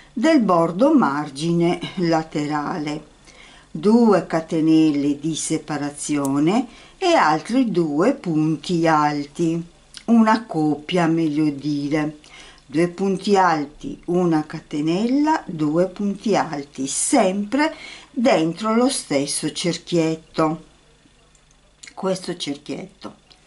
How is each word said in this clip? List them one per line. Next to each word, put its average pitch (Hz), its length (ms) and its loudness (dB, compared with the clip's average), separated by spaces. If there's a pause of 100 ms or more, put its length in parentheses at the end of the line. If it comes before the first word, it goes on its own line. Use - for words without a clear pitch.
(120)
del 294 300 4
bordo 180 520 4
margine 160 880 0 (160)
laterale. 151 1200 -4 (560)
Due 202 560 4
catenelle 156 920 2
di 156 160 -4
separazione 147 1300 -2 (300)
e 349 160 0
altri 214 580 2
due 165 440 2
punti 160 720 -2
alti, 156 800 0 (400)
una 226 380 4
coppia 156 640 0
meglio 156 440 0
dire, 147 680 -4 (480)
due 170 240 0
punti 190 480 0
alti, 160 680 -2
una 170 380 0
catenella, 214 1000 -2
due 160 420 0
punti 196 480 -2
alti, 139 500 -4
sempre 220 880 0 (440)
dentro 214 560 0
lo 247 160 2
stesso 143 640 -4
cerchietto, 165 1120 -2 (1300)
questo 185 420 -6
cerchietto, - 800 -12 (300)